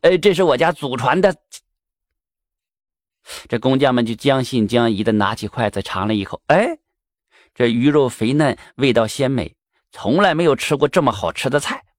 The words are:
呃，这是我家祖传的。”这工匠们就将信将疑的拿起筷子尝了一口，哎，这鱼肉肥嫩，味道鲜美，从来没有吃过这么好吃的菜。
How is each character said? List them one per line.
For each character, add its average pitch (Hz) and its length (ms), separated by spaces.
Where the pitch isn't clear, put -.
呃， 180 160
这 190 160
是 180 100
我 143 140
家 160 140
祖 135 260
传 131 240
的。” 196 140
这 120 120
工 135 180
匠 131 160
们 120 120
就 113 100
将 135 280
信 113 240
将 117 220
疑 104 140
的 110 80
拿 107 240
起 107 120
筷 110 220
子 98 140
尝 95 240
了 110 80
一 98 100
口， - 220
哎， 233 320
这 123 140
鱼 120 220
肉 143 200
肥 117 240
嫩， 147 240
味 135 160
道 113 160
鲜 131 220
美， 110 260
从 120 260
来 190 160
没 160 100
有 147 120
吃 - 200
过 139 120
这 170 160
么 127 80
好 87 200
吃 - 180
的 143 100
菜。 - 260